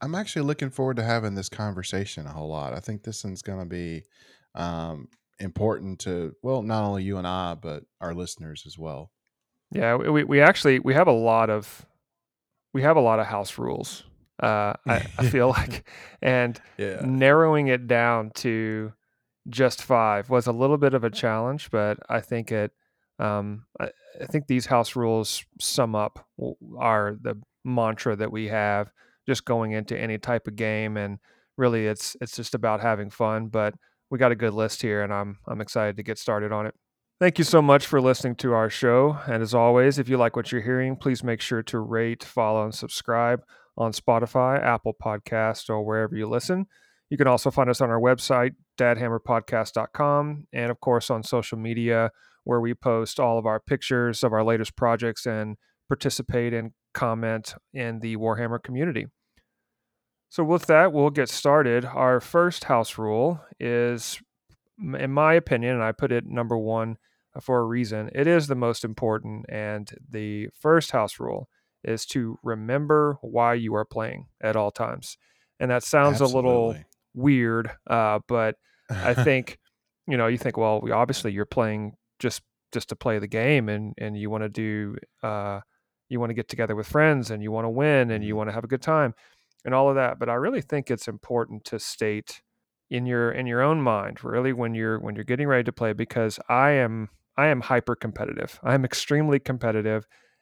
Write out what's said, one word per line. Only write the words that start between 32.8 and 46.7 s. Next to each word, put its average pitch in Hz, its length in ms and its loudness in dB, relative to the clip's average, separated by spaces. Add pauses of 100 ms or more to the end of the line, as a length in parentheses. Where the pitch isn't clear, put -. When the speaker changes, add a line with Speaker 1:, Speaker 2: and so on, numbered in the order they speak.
Speaker 2:
having 107 280 0
fun, 110 400 -2
but 107 260 -2 (360)
we 131 80 -4
got 123 140 6
a 113 40 0
good 110 160 0
list 110 300 -2
here, 104 200 0
and 101 120 -4
I'm, 101 320 -6
I'm 107 160 -8
excited 104 340 -2
to 107 60 -10
get 107 160 -8
started 104 340 -2
on 107 140 -4
it. 107 80 -10 (440)
Thank 180 200 4
you 165 60 4
so 160 180 8
much 143 240 8
for 143 160 4
listening 127 340 2
to 127 160 0
our 113 160 4
show, 131 580 4
and 113 160 0
as 110 120 -2
always, 123 440 6
if 127 120 -2
you 131 80 4
like 117 180 4
what 120 160 -4
you're 120 80 -2
hearing, 127 360 -2
please 131 280 -2
make 117 160 -2
sure 113 240 -2
to - 140 -4
rate, 117 440 -2
follow, 110 420 0
and 110 100 -6
subscribe 120 680 -2 (360)
on 113 140 0
Spotify, 127 720 2
Apple 113 320 0
Podcasts, 110 760 -4
or 107 120 -2
wherever 110 320 -2
you 107 140 -4
listen. 180 380 -2 (420)